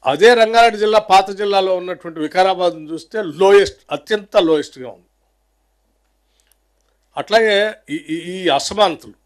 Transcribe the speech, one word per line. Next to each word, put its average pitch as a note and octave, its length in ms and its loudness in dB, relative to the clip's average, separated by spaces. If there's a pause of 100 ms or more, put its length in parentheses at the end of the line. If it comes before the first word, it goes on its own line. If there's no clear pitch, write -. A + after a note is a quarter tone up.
అదే E3+ 280 4
రంగారెడ్డి A3+ 440 2
జిల్లా G#3+ 200 2
పాత G3 320 2
జిల్లాలో G3 460 -2
ఉన్నటువంటి F3 440 -12
వికారాబాద్ F3 720 -2
చూస్తే E3 300 -10
లోయెస్ట్, F#3+ 540 2 (160)
అత్యంత G3+ 440 -6
లోయెస్ట్గా D3+ 520 -2
ఉంది. F2+ 200 -20 (2000)
అట్లాగే G#3+ 580 0 (160)
ఈ, D3 60 -8 (140)
ఈ, D#3 40 -6
ఈ F3 340 -8
అసమానతలు D#3 640 -2 (140)